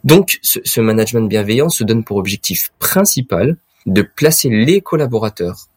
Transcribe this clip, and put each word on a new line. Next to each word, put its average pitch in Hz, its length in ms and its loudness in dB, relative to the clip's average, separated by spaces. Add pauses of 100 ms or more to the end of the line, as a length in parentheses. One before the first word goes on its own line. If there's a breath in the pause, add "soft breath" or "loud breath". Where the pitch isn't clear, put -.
Donc, 170 400 4
ce, - 200 -4
ce - 180 -2
management 110 460 0
bienveillant 110 420 0
se 165 140 -4
donne 113 200 0
pour 101 140 -4
objectif 98 600 -6
principal 139 800 0 (300)
de 95 160 2
placer 151 460 0
les 123 320 2
collaborateurs 110 840 -4 (120)